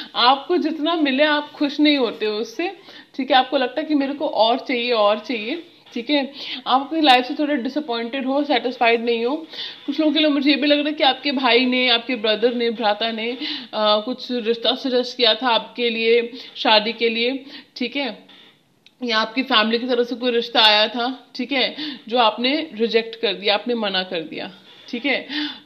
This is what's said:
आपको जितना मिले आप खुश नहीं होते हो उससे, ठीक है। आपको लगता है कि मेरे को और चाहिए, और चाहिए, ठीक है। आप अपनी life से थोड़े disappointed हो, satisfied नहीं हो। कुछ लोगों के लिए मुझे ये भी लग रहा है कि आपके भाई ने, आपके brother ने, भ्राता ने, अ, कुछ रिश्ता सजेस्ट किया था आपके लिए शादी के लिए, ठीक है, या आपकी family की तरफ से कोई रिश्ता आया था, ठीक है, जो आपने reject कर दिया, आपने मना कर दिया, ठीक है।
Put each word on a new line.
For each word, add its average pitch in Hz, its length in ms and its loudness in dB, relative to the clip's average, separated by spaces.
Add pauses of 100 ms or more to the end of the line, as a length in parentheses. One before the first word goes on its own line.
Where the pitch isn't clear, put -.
(160)
आपको 269 420 2
जितना 320 380 -2
मिले 285 280 2
आप 294 280 2
खुश 294 280 -4
नहीं 294 180 4
होते 214 280 -2
हो 214 100 -2
उससे, 339 400 -6 (400)
ठीक 262 160 -2
है। 269 60 6
आपको 262 200 2
लगता 254 240 -2
है 302 60 -6
कि 302 80 0
मेरे 277 180 0
को 294 140 -4
और 226 320 2
चाहिए, 247 320 -2
और 214 280 2
चाहिए, 247 440 -6 (300)
ठीक 233 160 -6
है। 285 240 0 (340)
आप 254 140 2
अपनी 311 200 -4
life 254 240 6
से 294 80 -6
थोड़े 294 220 -2
disappointed 233 680 -4
हो, 277 180 0
satisfied 233 640 0
नहीं 233 200 0
हो। 311 220 -4 (380)
कुछ 277 140 -4
लोगों 311 140 2
के 302 60 2
लिए 311 80 4
मुझे 285 220 2
ये 285 60 6
भी 277 120 0
लग 294 100 6
रहा 294 100 0
है 302 60 -2
कि 311 100 -4
आपके 262 280 2
भाई 254 340 4
ने, 254 240 2
आपके 233 260 0
brother 220 380 2
ने, 233 160 -2
भ्राता 226 420 -2
ने, 226 260 -6 (360)
अ, - 0 -
कुछ 214 580 0
रिश्ता 233 440 0
सजेस्ट 247 420 -2
किया 220 180 4
था 247 120 -2
आपके 233 420 -2
लिए 233 440 2 (220)
शादी 220 380 2
के 233 160 0
लिए, 240 360 -2 (300)
ठीक 240 200 -4
है, 262 320 -6 (760)
या 233 140 0
आपकी 220 260 -2
family 226 360 2
की 247 80 -6
तरफ 247 200 0
से 262 80 -6
कोई 247 160 -2
रिश्ता 233 300 0
आया 214 260 6
था, 247 480 -6
ठीक 240 160 -6
है, 247 240 0 (320)
जो 220 100 -2
आपने 247 560 2
reject 226 420 0
कर 208 180 -2
दिया, 196 200 -2
आपने 214 220 -2
मना 196 280 -2
कर 185 180 -6
दिया, 160 300 -10 (380)
ठीक 240 160 -6
है। 262 220 -2 (380)